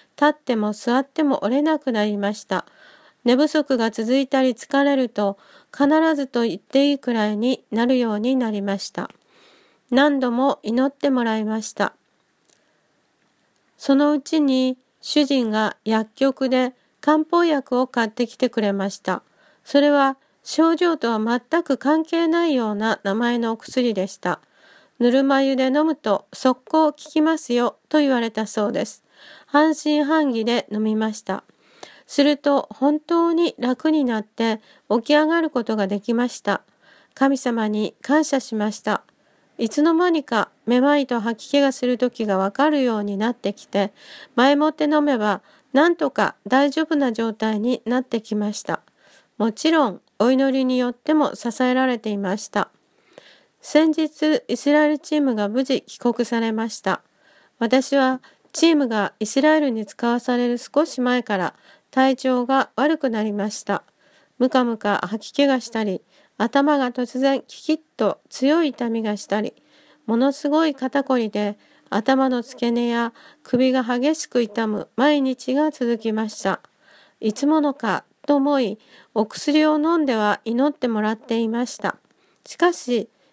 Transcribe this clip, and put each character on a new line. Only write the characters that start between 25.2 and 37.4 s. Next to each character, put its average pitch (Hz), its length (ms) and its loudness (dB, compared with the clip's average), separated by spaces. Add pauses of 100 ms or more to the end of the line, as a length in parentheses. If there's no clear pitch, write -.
ま 269 200 2
湯 269 140 0
で 262 100 0
飲 285 180 2
む 320 100 0
と - 380 -2
速 - 320 0
攻 311 260 2
効 - 20 -4
き - 280 -4
ま 320 160 2
す - 160 -8
よ」 240 240 0 (140)
と 302 80 4
言 294 120 4
わ 247 100 2
れ 226 100 -2
た 220 160 -4
そ 208 220 -2
う 233 40 -4
で 190 140 -4
す。 - 180 -18 (420)
半 302 280 4
信 302 320 0
半 302 240 2
疑 226 160 -2
で 240 260 0
飲 214 100 -2
み 214 140 0
ま 220 160 -2
し 214 80 -14
た。 - 240 -8 (600)
す - 180 2
る 285 140 2
と 285 320 0
本 294 280 0
当 339 360 0
に 339 240 0
楽 254 320 -2
に 302 160 2
な 226 140 -2
っ - 20 -8
て 220 400 -2 (260)
起 226 200 0
き 294 60 4
上 302 120 4
が 330 120 2
る 320 120 0
こ 240 140 -4
と 220 120 -2
が 202 100 0
で 196 140 -4
き 233 140 -4
ま 240 140 0
し - 120 -12
た。 - 220 -4 (500)
神 277 240 0
様 226 320 -2